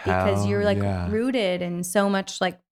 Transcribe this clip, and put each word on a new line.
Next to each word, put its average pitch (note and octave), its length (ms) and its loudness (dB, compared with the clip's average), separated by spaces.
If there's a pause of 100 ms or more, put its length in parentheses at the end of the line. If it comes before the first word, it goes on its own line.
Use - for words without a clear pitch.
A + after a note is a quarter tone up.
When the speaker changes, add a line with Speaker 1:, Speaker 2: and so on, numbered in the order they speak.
Speaker 1:
because F#3+ 340 2
Speaker 2:
Hell G3+ 80 2
Speaker 1:
you're, G3+ 180 0
like, G3+ 140 2
Speaker 2:
yeah. G2 320 -2
Speaker 1:
rooted G#3+ 520 0
in F3 220 -4
so G3+ 240 2
much, G3 320 -2
like, F3+ 200 -2 (160)